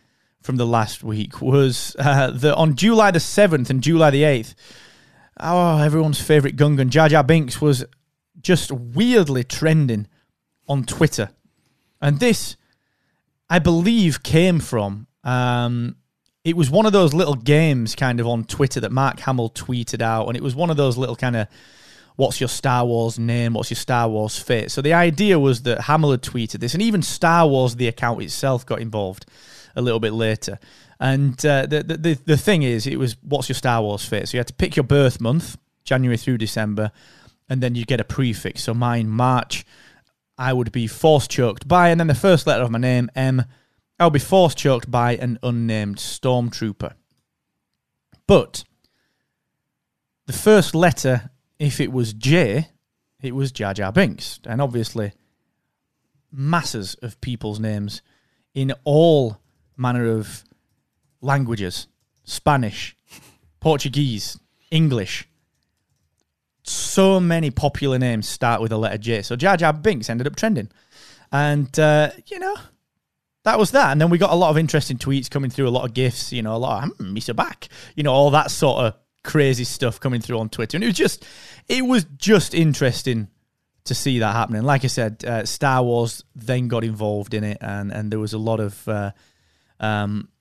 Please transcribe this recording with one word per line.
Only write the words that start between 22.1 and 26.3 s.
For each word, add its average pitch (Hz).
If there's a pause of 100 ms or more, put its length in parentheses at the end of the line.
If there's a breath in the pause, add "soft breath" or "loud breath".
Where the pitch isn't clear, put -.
"What's -
your 123
Star 123
Wars 117
name? 117
What's 110
your 117
Star 120
Wars 107
fate?" 113
So -
the 147
idea 175
was 131
that 120
Hamill 151
had 123
tweeted 110